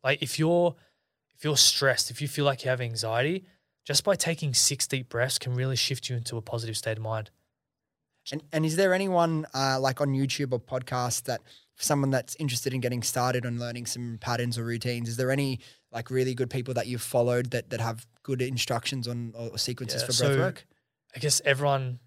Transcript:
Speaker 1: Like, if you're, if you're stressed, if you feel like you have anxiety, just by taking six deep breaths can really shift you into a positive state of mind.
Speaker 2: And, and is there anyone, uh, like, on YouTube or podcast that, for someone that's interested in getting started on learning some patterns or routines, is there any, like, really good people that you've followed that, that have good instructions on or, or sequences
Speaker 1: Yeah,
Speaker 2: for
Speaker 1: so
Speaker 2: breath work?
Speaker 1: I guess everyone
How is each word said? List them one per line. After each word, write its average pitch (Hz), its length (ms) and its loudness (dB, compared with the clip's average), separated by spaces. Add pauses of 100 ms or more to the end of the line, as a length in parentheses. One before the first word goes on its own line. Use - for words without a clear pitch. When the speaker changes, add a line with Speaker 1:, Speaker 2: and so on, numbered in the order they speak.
Speaker 1:
Like, 135 200 2
if 139 160 -4
you're, 170 360 4 (600)
if - 100 -18
you're 147 120 2
stressed, - 540 4
if 120 100 -10
you 147 80 -4
feel 147 160 -2
like 135 200 2
you 131 60 0
have 127 100 0
anxiety, 120 640 0 (400)
just - 200 0
by 202 100 4
taking 156 400 -2
six - 320 2
deep 131 220 -4
breaths 123 300 0
can 123 160 -4
really 131 220 0
shift - 320 -2
you 123 80 -2
into 117 200 -6
a 113 60 -6
positive 113 340 -6
state 113 220 -4
of 113 40 -8
mind. 110 280 -4 (1000)
Speaker 2:
And, 156 100 -6 (100)
and 160 120 2
is 160 120 2
there 190 180 6
anyone, 170 600 2
uh, 135 260 2
like, 131 200 2
on 143 80 2
YouTube 135 440 0
or 123 80 0
podcast 123 640 -4
that, 123 180 -4 (320)
for - 80 -10
someone 139 280 2
that's 131 260 0
interested 131 360 -2
in 131 80 -2
getting 123 220 -2
started 123 420 0
on 120 140 -4
learning 120 280 -6
some 120 340 -6
patterns 120 380 -2
or 117 60 -4
routines, 117 440 -4
is 113 80 -4
there 127 140 0
any, 135 280 0 (320)
like, 113 200 -8
really 127 240 2
good 120 160 -2
people 127 240 -4
that 117 120 -2
you've 120 160 -4
followed 123 480 2
that, 120 200 -4
that 117 100 -4
have 117 260 -4 (160)
good 127 180 -4
instructions 123 680 -2
on 120 280 -6
or, 117 140 -6
or 117 80 -8
sequences 123 440 -4
Speaker 1:
Yeah, - 40 -2
Speaker 2:
for - 60 -2
Speaker 1:
so 127 160 4
Speaker 2:
breath 139 100 4
work? - 280 0 (500)
Speaker 1:
I - 40 -10
guess 143 240 2
everyone 135 640 2